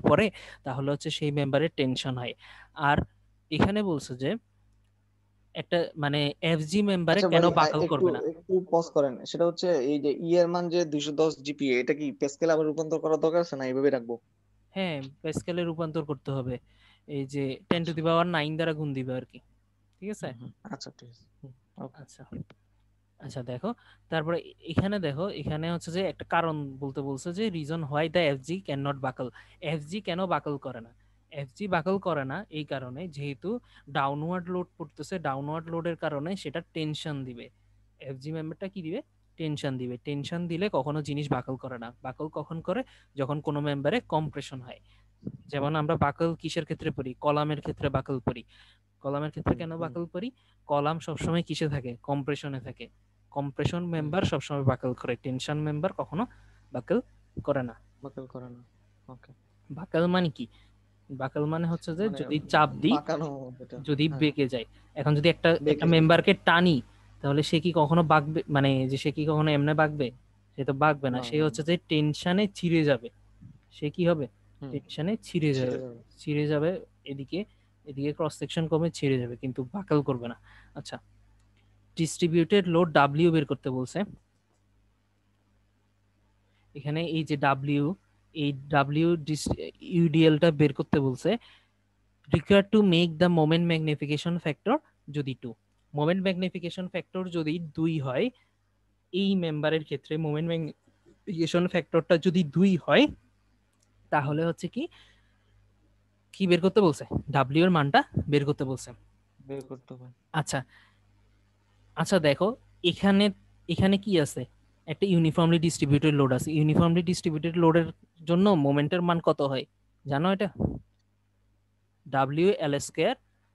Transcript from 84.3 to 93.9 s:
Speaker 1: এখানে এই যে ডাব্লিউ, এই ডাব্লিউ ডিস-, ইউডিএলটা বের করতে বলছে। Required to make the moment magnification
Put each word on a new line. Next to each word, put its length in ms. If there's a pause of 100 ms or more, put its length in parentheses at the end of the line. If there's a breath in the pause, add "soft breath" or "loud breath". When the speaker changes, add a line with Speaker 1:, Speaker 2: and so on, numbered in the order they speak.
Speaker 1:
এখানে 300
এই 180
যে 140
ডাব্লিউ, 580 (380)
এই 200
ডাব্লিউ 640
ডিস-, 380 (260)
ইউডিএলটা 720
বের 220
করতে 260
বলছে। 380 (960 soft breath)
Required 400
to 80
make 360
the 200
moment 340
magnification 640